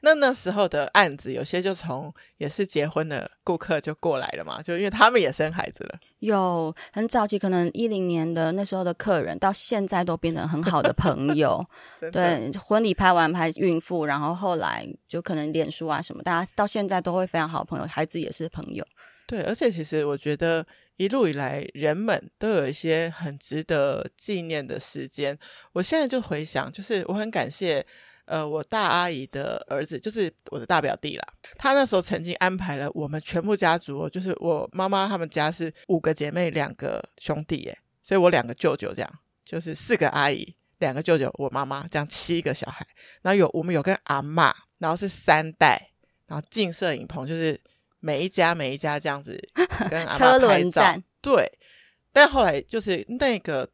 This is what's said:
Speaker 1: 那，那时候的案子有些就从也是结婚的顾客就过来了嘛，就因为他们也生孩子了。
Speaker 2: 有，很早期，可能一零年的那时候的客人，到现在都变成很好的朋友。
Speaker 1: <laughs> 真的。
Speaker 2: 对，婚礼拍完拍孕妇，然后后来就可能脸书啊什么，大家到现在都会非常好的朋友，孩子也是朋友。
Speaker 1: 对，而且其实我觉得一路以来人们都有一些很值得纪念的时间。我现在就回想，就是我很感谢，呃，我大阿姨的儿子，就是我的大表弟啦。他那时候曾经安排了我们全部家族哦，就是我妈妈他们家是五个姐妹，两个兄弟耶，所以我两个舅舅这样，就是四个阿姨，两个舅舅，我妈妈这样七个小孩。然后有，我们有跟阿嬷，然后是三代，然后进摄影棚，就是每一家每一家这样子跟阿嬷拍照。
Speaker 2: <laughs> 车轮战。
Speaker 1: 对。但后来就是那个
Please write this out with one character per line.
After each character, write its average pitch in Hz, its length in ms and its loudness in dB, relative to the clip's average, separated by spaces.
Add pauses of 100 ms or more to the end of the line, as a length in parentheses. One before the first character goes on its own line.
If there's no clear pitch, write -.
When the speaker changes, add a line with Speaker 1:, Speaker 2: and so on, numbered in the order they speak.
Speaker 1:
那， 302 120 8
那 277 180 4
时 262 200 -4
候 202 160 2
的 147 240 0
案 175 240 6
子 131 160 -8
有 123 100 -4
些 180 180 -2
就 190 140 0
从 147 400 -8 (220)
也 147 120 -6
是 196 160 -2
结 151 220 0
婚 156 220 -2
的 143 200 -6 (140)
顾 175 160 -2
客 156 220 -2
就 156 160 -6
过 151 220 0
来 127 180 -4
了 - 80 -8
嘛， - 180 -8
就 170 140 -4
因 190 80 -2
为 196 60 0
他 214 200 6
们 247 100 4
也 147 120 2
生 160 200 -2
孩 175 180 -4
子 - 140 -14
了。 - 140 -14 (220)
Speaker 2:
有， 180 520 0 (200)
很 220 160 -4
早 226 180 2
期， 208 100 -2
可 196 120 -2
能 175 240 2
一 233 160 -2
零 190 180 0
年 170 260 0
的 165 200 0
那 196 120 -2
时 190 120 -6
候 185 80 -2
的 175 100 0
客 180 260 2
人， 85 200 -4
到 196 120 2
现 202 320 -2
在 185 200 0
都 170 120 -2
变 165 160 -2
成 165 160 -4
很 160 140 -2
好 170 180 2
的 - 120 2
朋 151 420 2
友。 - 320 2 (120)
Speaker 1:
<laughs> - 200 -20
真 165 140 -10
的。 170 380 2
Speaker 2:
对， 196 100 -8
婚 220 240 2
礼 196 100 2
拍 185 180 4
完 165 200 4
拍 165 240 0
孕 175 240 2
妇， 165 240 -2
然 147 160 0
后 151 120 0
后 180 240 -2
来 60 300 -4 (220)
就 147 120 -6
可 180 140 -6
能 151 180 -4
脸 156 160 0
书 160 200 -8
啊 151 120 -2
什 - 140 -10
么， - 80 -14
大 175 220 0
家 - 100 -14
到 208 100 2
现 208 220 -2
在 185 140 0
都 180 120 -4
会 185 140 0
非 180 100 -4
常 160 120 0
好 165 120 -4
的 - 40 -4
朋 143 160 -8
友， 151 60 -6
孩 160 200 -4
子 165 140 -8
也 - 100 -6
是 165 200 -8
朋 - 220 -12
友。 - 140 -10 (400)
Speaker 1:
对， 220 160 -6
而 - 100 -2
且 240 160 2
其 170 140 -2
实 156 220 -2
我 143 120 0
觉 147 200 -2
得 165 280 2 (340)
一 190 100 0
路 233 180 4
以 156 60 2
来 139 420 -4
人 151 220 0
们 208 420 -2
都 214 120 -2
有 160 180 2
一 135 40 -4
些 165 440 0
很 143 220 -8
值 156 260 -6
得 143 420 0 (100)
纪 190 260 -4
念 160 220 -4
的 - 140 -8
时 139 300 -8
间。 143 280 -4 (360)
我 180 100 -2
现 320 160 2
在 294 80 2
就 254 140 0
回 156 240 -4
想， 135 260 -4
就 170 100 -14
是 196 280 -2
我 180 60 -2
很 214 140 -4
感 196 220 -2
谢， 170 340 0 (420)
呃， 156 220 -4
我 151 140 -4
大 220 200 -2
阿 175 280 2
姨 135 160 -6
的 - 420 -6
儿 143 160 -2
子， 156 140 -10
就 214 140 -8
是 196 200 -2 (200)
我 147 80 -6
的 117 40 -10
大 165 160 2
表 143 140 0
弟 - 220 -8
啦。 - 80 -8 (340)
他 269 160 2
那 277 100 6
时 220 120 0
候 185 40 6
曾 175 220 -4
经 175 140 -6
安 185 200 0
排 180 200 -6
了 139 180 -4
我 151 140 -4
们 151 120 -6
全 170 220 -2
部 202 140 0
家 170 200 4
族 147 280 -6
哦， 156 40 -4
就 185 120 -8
是 185 180 -4
我 156 340 0
妈 185 160 -2
妈 196 200 2
他 190 100 -2
们 165 100 -4
家 151 220 0
是 165 240 -6 (140)
五 180 100 4
个 160 160 2
姐 147 160 -4
妹， 170 200 -2
两 147 260 -2
个 - 260 -6 (160)
兄 151 280 -4
弟 160 100 -2
耶， - 200 -10 (280)
所 196 120 2
以 190 40 6
我 175 100 8
两 127 160 2
个 117 80 -6
舅 143 220 0
舅 - 180 -6
这 - 80 -6
样， - 80 -8 (340)
就 165 160 -8
是 160 140 -8
四 220 220 0
个 254 140 2
阿 143 200 2
姨， - 240 -8 (240)
两 135 160 -2
个 143 80 -6
舅 160 160 4
舅， 131 100 0 (100)
我 139 100 -2
妈 135 160 -2
妈 139 260 -6
这 - 80 -2
样 147 80 -4
七 170 340 -2
个 151 140 -2
小 - 160 -10
孩。 - 160 -14 (360)
然 185 120 4
后 - 20 4
有， 180 160 6
我 - 80 -2
们 175 140 -2
有 147 80 2
跟 185 220 0
阿 139 180 -6
嬷， 151 300 4 (260)
然 165 100 -2
后 165 80 0
是 196 120 -6
三 160 460 4
代， - 360 4 (380)
然 151 100 -8
后 151 100 -10
进 196 240 -2
摄 165 220 0
影 123 140 -8
棚， 143 180 -8
就 156 80 -6
是 160 260 -2 (380)
每 151 260 -2
一 190 40 -4
家 170 260 4
每 143 180 -4
一 135 40 -8
家 147 240 -2
这 151 80 -2
样 143 120 -4
子 - 160 -12 (540)
跟 165 160 -2
阿 - 100 -2
嬷 - 20 0
拍 - 0 -
照。 - 0 -
Speaker 2:
<laughs> 254 200 8
车 - 0 -
轮 190 320 6
战。 175 340 4 (160)
Speaker 1:
对。 233 300 4 (600)
但 285 160 10
后 277 160 4
来 151 160 2
就 - 200 -6
是 196 280 -2
那 247 320 2
个 139 340 -2